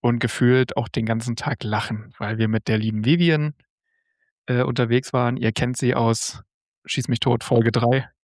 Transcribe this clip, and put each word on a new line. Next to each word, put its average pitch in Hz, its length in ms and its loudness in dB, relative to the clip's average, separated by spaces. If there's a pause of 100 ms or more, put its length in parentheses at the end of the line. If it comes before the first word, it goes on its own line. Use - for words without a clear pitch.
und 120 200 0
gefühlt 123 560 2
auch 117 100 -2
den 113 200 -4
ganzen 113 280 -2
Tag - 300 -6
lachen, 110 540 -6
weil 110 200 -6
wir 113 80 2
mit 110 220 -2
der 110 100 2
lieben 107 260 -2
Vivian, 156 500 2 (920)
äh, 123 160 2
unterwegs 123 500 0
waren. 123 240 0
Ihr 117 160 0
kennt 127 240 -2
sie 123 180 0
aus - 480 0 (420)
Schieß - 220 -6
mich 117 140 -2
tot, 123 240 0
Folge 117 260 2
drei 120 400 0 (140)